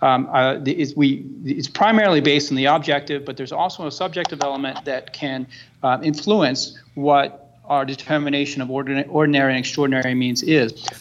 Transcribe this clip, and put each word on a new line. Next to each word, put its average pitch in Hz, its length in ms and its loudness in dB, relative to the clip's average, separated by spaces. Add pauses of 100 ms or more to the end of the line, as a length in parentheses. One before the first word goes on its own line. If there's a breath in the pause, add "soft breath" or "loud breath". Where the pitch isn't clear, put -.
Um, 131 300 2
uh, 131 260 2
the, 135 140 -2
it's, 143 220 -2
we, 143 300 2 (200)
it's 143 240 -6
primarily 202 520 4
based 143 320 2
on 135 40 0
the 131 100 2
objective, 143 580 0
but 131 120 -10
there's 135 160 -10
also 175 340 -4
a 147 40 -6
subjective 175 520 -4
element 135 420 -6
that 131 280 -8
can, 131 340 -6 (360 loud breath)
uh, 131 200 2
influence 151 760 0 (160 loud breath)
what 143 460 2 (240)
our 139 220 0
determination 143 760 -2
of 127 80 -6
ordina-, 135 400 -2
ordinary 143 440 4
and 131 60 0
extraordinary 131 560 0
means 123 280 0
is. 127 320 4 (260 loud breath)